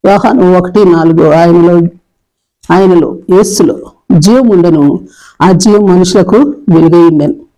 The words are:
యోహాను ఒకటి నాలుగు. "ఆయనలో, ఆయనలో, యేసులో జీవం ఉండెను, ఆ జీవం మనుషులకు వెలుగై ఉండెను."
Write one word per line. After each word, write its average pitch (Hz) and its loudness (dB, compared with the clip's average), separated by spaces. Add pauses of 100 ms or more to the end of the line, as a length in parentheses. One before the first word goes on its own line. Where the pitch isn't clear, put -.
యోహాను 196 0
ఒకటి 185 -2
నాలుగు. 165 0
"ఆయనలో, 170 2 (800)
ఆయనలో, 175 0 (120)
యేసులో 190 -2 (260)
జీవం 233 0
ఉండెను, 170 0 (420)
ఆ 185 2
జీవం 208 0
మనుషులకు 185 0 (320)
వెలుగై 165 2
ఉండెను." 151 0 (240)